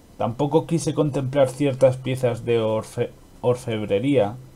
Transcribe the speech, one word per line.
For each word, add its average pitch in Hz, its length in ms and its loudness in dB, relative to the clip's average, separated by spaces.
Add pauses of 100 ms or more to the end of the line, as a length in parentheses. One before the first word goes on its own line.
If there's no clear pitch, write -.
(180)
Tampoco 143 500 0
quise 160 260 -2
contemplar 139 560 0
ciertas 131 480 2
piezas 123 480 -2
de 117 160 2
orfe-, 110 480 -2 (320)
orfebrería 110 960 0 (200)